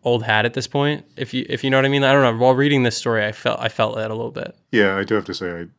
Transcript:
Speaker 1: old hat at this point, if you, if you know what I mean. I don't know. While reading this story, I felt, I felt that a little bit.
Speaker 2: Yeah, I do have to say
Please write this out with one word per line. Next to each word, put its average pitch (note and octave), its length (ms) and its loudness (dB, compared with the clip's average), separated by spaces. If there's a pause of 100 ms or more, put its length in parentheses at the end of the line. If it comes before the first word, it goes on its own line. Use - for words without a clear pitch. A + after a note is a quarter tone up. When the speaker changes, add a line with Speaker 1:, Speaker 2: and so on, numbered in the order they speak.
Speaker 1:
old A#2+ 200 0
hat A2 240 2
at A#2 80 -2
this - 120 -6
point, C#3+ 380 -2 (140)
if - 160 -8
you, B2+ 160 -4
if B2+ 120 -4
you C3+ 60 -2
know C3+ 80 2
what C3+ 80 4
I C#3 60 2
mean. C#3 140 2
I C3+ 100 4
don't C#3+ 80 6
know. A#2 200 2
While C3 120 6
reading C#3 300 2
this A#2 120 0
story, A2+ 300 -2
I G#2+ 60 -4
felt, - 280 -4
I A2+ 80 -4
felt A2+ 280 -2
that A2 140 -4
a A2 40 -6
little A#2 160 -6
bit. - 260 -10 (160)
Speaker 2:
Yeah, G2+ 240 4
I G2 80 -2
do G#2 100 -2
have G2+ 120 -2
to F#2 80 -8
say E2+ 320 -8 (120)